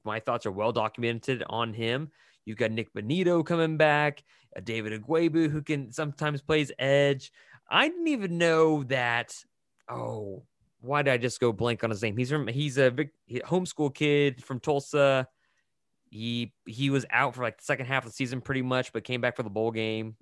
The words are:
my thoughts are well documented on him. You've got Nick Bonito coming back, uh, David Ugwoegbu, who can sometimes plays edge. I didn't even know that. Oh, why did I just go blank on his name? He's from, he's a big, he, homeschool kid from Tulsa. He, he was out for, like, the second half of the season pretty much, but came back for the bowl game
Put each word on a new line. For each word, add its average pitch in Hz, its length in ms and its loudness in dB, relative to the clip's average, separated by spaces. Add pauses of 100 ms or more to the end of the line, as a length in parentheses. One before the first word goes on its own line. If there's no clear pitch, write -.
my 107 160 -6
thoughts 120 240 -4
are 101 80 -2
well 104 200 0
documented 117 760 -2
on 113 240 -4
him. 120 380 -4 (340)
You've 110 140 -10
got 110 120 2
Nick 110 220 -6
Bonito 170 500 2
coming 160 360 0
back, 147 440 2 (340)
uh, - 60 -10
David 107 400 -6
Ugwoegbu, 160 480 2
who 151 120 -2
can 139 280 -4
sometimes 147 520 -4
plays 156 360 0
edge. 139 540 4 (380)
I 220 180 4
didn't 339 200 -2
even 196 300 0
know 160 460 6
that. 120 500 -2 (560)
Oh, 113 540 -8 (360)
why 139 220 0
did 139 100 4
I 127 40 4
just 120 240 -4
go 120 120 4
blank 110 300 -2
on 113 80 0
his 101 120 -4
name? 107 140 -2
He's 127 140 -2
from, 147 160 -2
he's 131 320 -2
a 131 120 6
big, 143 180 -2 (180)
he, 123 140 -8
homeschool 170 540 -2
kid 143 500 2
from 127 160 -8
Tulsa. 139 640 2 (840)
He, 117 440 -6 (120)
he 117 220 -2
was 135 220 2
out 123 240 2
for, 123 80 -6
like, 113 160 -2
the - 60 -20
second 131 220 -2
half 131 200 0
of 107 60 -14
the - 40 -20
season 127 240 -4
pretty 131 220 -2
much, 127 320 -2
but 113 100 -6
came 127 160 -4
back 120 160 0
for 127 60 -4
the 107 80 -8
bowl 110 220 0
game 110 500 -4